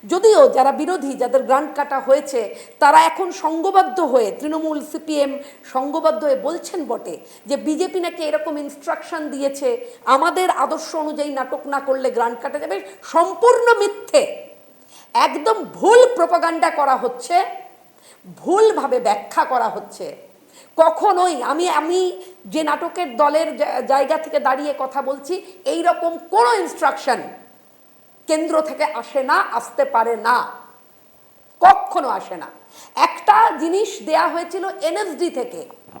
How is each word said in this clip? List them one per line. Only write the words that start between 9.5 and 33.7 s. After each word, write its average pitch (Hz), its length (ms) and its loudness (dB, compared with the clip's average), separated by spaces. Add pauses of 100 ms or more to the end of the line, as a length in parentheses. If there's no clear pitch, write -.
আমাদের 339 440 2
আদর্শ 311 460 -2
অনুযায়ী 294 340 -4
নাটক 277 380 -6
না 277 120 -2
করলে 262 320 -2
গ্রান্ট 233 300 -2
কাটা 285 180 -8
যাবে। 320 220 -6 (220)
সম্পূর্ণ 466 760 4
মিথ্যে, - 680 0 (640)
একদম 302 500 0
ভুল 403 520 6
প্রোপাগান্ডা 330 540 2
করা 277 260 2
হচ্ছে, 339 500 -2 (920)
ভুলভাবে 311 640 2
ব্যাখ্যা - 460 0
করা 233 240 0
হচ্ছে। 190 460 -12 (600)
কখনোই 330 680 2
আমি, 311 260 -2
আমি 349 540 -2 (220)
যে 254 180 -4
নাটকের 302 540 -4
দলের 294 400 0
জা-, - 300 -2
জায়গা 277 300 2
থেকে 302 220 -4
দাঁড়িয়ে 277 380 -2
কথা 262 240 -6
বলছি, 277 400 -6 (240)
এই 320 180 -2
রকম 339 340 0 (120)
কোনো 466 240 4
ইনস্ট্রাকশন 285 680 -2 (1040)
কেন্দ্র 320 340 0
থেকে 311 220 -4
আসে 262 400 -4
না, 277 100 0
আসতে 269 520 -2
পারে 233 300 0
না, 220 320 0 (1120)
কখনো - 480 4
আসে 196 300 -6
না। 143 80 -14 (500)
একটা 415 640 4
জিনিস 370 460 -2